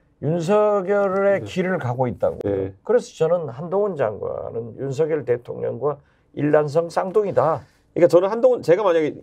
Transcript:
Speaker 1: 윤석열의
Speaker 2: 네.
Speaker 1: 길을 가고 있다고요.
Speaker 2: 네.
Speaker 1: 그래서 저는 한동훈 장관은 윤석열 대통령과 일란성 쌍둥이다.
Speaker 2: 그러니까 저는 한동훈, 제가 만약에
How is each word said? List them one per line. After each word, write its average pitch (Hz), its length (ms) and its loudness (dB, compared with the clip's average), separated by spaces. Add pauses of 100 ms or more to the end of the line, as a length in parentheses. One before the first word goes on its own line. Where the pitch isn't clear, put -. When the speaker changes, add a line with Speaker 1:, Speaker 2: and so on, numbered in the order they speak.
(220)
Speaker 1:
윤석열의 196 1160 0
Speaker 2:
네. 117 60 -8
Speaker 1:
길을 180 340 -2
가고 123 280 -2
있다고요. 92 320 -2 (160)
Speaker 2:
네. 95 180 -4 (100)
Speaker 1:
그래서 - 320 0
저는 160 340 0
한동훈 160 460 -4
장관은 110 800 -6
윤석열 139 480 -2
대통령과 120 720 -4 (360)
일란성 151 560 0
쌍둥이다. 165 720 0 (320)
Speaker 2:
그러니까 165 160 6
저는 180 200 6
한동훈, 240 320 2
제가 185 220 2
만약에 165 400 2